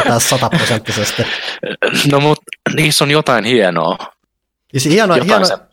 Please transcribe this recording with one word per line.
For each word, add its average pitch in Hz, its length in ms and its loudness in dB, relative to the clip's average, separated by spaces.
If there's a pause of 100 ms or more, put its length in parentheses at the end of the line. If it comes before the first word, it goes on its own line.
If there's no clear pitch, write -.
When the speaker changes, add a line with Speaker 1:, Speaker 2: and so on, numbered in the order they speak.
Speaker 1:
vetää 117 140 2
sataprosenttisesti? 113 1040 -2 (880)
Speaker 2:
No 143 80 2
mut 147 180 2 (360)
niissä 151 300 0
on 143 60 0
jotain 135 340 2
hienoa. 90 540 0 (720)
Speaker 1:
Siis 135 140 -2
hienoa, 175 320 4
Speaker 2:
Jotain 175 120 0 (140)
Speaker 1:
hienoa, - 20 2 (120)
Speaker 2:
se- - 20 -8 (140)